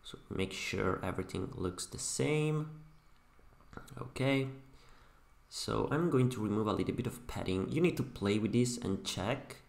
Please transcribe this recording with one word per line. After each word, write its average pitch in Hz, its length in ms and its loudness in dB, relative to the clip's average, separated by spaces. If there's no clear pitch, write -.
so - 160 -12
make 95 200 0
sure 95 520 0
everything 92 500 -2
looks 90 320 -2
the - 140 -12
same. 151 800 0
Okay, 131 460 0
so - 440 0
I'm 165 180 2
going 127 220 6
to 107 100 -4
remove 107 240 2
a 104 80 2
little 95 220 0
bit 120 100 -2
of - 220 -6
padding. 92 420 0
You 143 120 2
need 175 160 4
to - 60 0
play 101 360 2
with 104 120 2
this 120 280 4
and 98 260 -2
check. 117 520 -4